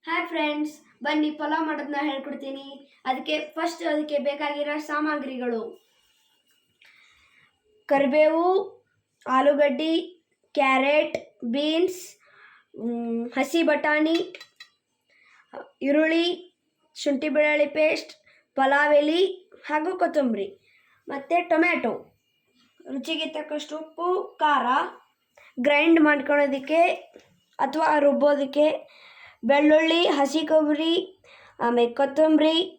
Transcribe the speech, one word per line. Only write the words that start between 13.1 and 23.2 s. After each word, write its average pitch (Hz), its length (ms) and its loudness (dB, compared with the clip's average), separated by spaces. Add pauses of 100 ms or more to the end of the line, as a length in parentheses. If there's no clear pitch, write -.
ಹಸಿ 277 300 -2
ಬಟಾಣಿ, 302 540 2 (1700)
ಈರುಳ್ಳಿ, 320 420 2 (720)
ಶುಂಠಿ 285 320 -2
ಬೆಳ್ಳುಳ್ಳಿ 294 400 2
ಪೇಸ್ಟ್, 311 460 -2 (420)
ಪಲಾವ್ 277 380 2
ಎಲೆ 302 260 4 (440)
ಹಾಗೂ 302 340 -4
ಕೊತ್ತಂಬರಿ, 247 500 -2 (600)
ಮತ್ತೆ 277 340 -4
ಟೊಮ್ಯಾಟೊ, 320 500 0 (880)
ರುಚಿಗೆ 302 500 -8